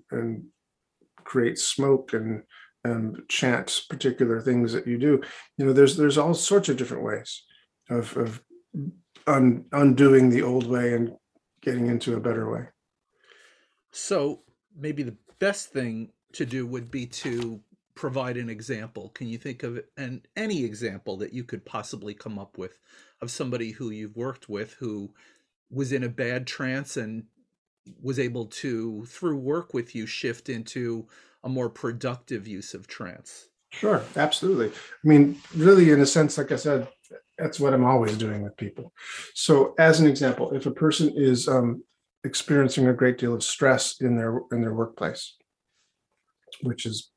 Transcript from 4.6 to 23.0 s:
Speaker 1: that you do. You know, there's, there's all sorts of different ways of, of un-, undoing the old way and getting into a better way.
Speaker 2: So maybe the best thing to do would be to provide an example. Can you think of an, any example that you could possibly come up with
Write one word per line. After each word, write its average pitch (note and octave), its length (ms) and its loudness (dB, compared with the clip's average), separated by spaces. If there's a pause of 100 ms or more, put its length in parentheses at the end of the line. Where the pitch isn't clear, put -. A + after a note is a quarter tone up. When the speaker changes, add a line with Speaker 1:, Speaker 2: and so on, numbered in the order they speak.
Speaker 1:
that - 120 -4
you A#2+ 120 -4
do. C#3 240 4 (360)
You C#3 80 0
know, C3+ 80 4
there's, C3+ 220 8
there's D3 220 4
all D#3 160 2
sorts G3 340 2
of C3+ 80 2
different B2 280 -6
ways - 400 -8 (460)
of, A#2+ 280 -4
of A#2 260 -6 (840)
un-, B2+ 460 4
undoing C3+ 580 8
the A#2+ 120 4
old B2 260 0
way A#2+ 260 0
and A#2 200 -2 (480)
getting B2 260 -2
into A#2 280 -2
a A2 40 -4
better A2+ 320 -4
way. A#2 160 -8 (1200)
Speaker 2:
So D3+ 500 -4 (360)
maybe D3 260 -8
the A#2 120 -10 (240)
best G3 320 -4
thing A2+ 400 -6 (220)
to D3+ 120 -4
do B2 220 -6
would A#2+ 240 -10
be B2 140 -8
to A#2+ 560 -8 (340)
provide C3 400 -6
an A#2+ 140 -8
example. A2 680 -12
Can B2+ 120 -10
you A#2 100 -8
think B2+ 260 -12
of A#2+ 180 -8 (140)
an, B2+ 260 -12 (140)
any G3 300 -4
example G#2 520 -8
that G#2 140 -8
you B2 140 -10
could G#2+ 200 -12
possibly G#2 480 -12
come G#2+ 240 -14
up G2 200 -18
with F#2 200 -14 (440)